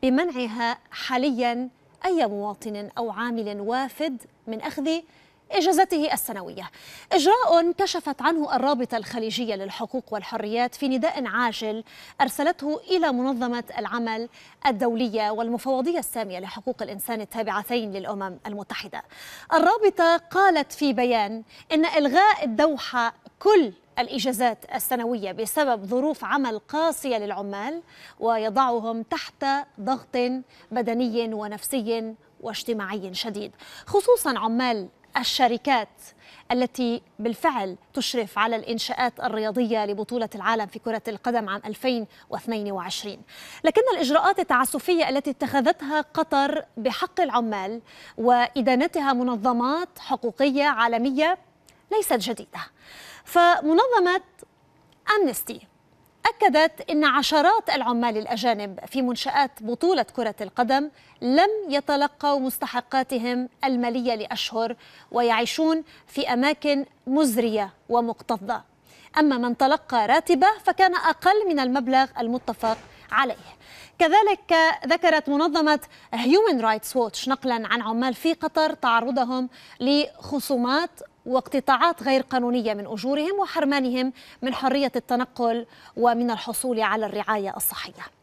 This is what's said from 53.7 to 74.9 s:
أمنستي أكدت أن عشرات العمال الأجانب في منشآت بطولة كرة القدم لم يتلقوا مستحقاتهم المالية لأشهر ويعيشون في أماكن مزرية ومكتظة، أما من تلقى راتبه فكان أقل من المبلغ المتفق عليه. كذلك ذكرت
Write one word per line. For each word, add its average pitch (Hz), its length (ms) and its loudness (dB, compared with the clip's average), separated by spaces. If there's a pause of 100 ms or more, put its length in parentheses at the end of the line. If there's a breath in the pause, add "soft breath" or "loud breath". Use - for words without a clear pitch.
أمنستي 254 480 -2 (580)
أكدت 330 640 2
أن 302 160 2
عشرات 294 640 4
العمال 240 480 0
الأجانب 208 680 -2
في 269 160 -4
منشآت 254 500 0 (120)
بطولة 247 400 0
كرة 226 380 -6
القدم 254 480 0 (320 soft breath)
لم 294 280 4 (200)
يتلقوا 285 680 0
مستحقاتهم 254 1120 -4 (160)
المالية 240 500 0
لأشهر 226 600 -4 (360 loud breath)
ويعيشون 240 720 2 (240 loud breath)
في - 260 -2
أماكن 285 520 0 (220)
مزرية 233 640 0 (160)
ومكتظة، 233 720 -2 (540 loud breath)
أما 294 200 4
من 240 200 -2
تلقى 262 500 2
راتبه 269 400 4 (160)
فكان 370 320 4
أقل 381 520 2
من 320 120 0
المبلغ 262 480 2 (120)
المتفق 233 580 -2 (340 loud breath)
عليه. 247 240 0 (640 loud breath)
كذلك 381 560 4 (320)
ذكرت 320 420 2